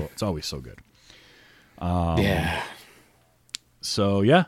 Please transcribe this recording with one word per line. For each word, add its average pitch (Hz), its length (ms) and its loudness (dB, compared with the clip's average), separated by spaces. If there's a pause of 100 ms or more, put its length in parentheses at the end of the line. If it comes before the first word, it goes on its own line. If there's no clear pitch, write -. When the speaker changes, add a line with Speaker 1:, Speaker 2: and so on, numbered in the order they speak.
Speaker 1:
so, 76 120 -6
it's - 100 -6
always 85 220 -4
so 71 140 -8
good. 60 200 -18 (1000)
Um, 85 420 0
Speaker 2:
Yeah. 85 440 0 (1200)
Speaker 1:
so, 101 400 0
yeah, 151 260 6